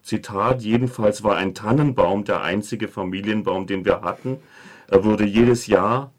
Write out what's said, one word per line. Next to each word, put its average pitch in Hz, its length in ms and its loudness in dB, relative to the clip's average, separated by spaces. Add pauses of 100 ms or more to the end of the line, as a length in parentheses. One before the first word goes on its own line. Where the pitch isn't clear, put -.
Zitat, 110 600 -2
"Jedenfalls 110 600 0
war 101 140 2
ein 92 180 -2
Tannenbaum 107 680 0
der 95 180 -2
einzige 104 460 -4
Familienbaum, 95 800 -4
den 95 160 -4
wir 95 160 2
hatten. 127 380 -6 (500)
Er 98 160 4
wurde 107 200 4
jedes 117 440 4
Jahr 110 500 2